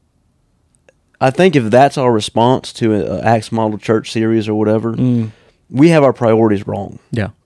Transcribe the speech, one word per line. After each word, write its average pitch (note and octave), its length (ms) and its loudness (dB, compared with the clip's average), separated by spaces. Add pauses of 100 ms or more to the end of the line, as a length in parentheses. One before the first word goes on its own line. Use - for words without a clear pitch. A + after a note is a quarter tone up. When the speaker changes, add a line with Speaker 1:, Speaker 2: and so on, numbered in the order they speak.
(1200)
Speaker 1:
I C3 100 2
think E3+ 260 2
if A#2+ 80 2
that's B2+ 340 2
our B2 140 0
response A2+ 600 0
to A2 200 -2
a, D2 240 -4
a - 40 -8
Acts A2 300 -2
model A2 260 -4
church A2 340 -4
series A2+ 360 -2
or G#2+ 60 -2
whatever, A2 400 -2
Speaker 2:
Mm. A#2+ 380 -2 (360)
Speaker 1:
we C#3+ 220 2
have D#3+ 120 4
our C3 100 4
priorities A2 540 0
wrong. G2+ 320 -10 (120)
Speaker 2:
Yeah. G#2 200 -6 (160)